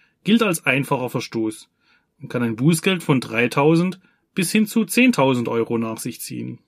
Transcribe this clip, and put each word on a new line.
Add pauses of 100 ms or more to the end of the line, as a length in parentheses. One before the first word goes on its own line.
(240)
gilt
als
einfacher
Verstoß (520)
und
kann
ein
Bußgeld
von
dreitausend (340)
bis
hin
zu
zehntausend
Euro
nach
sich
ziehen.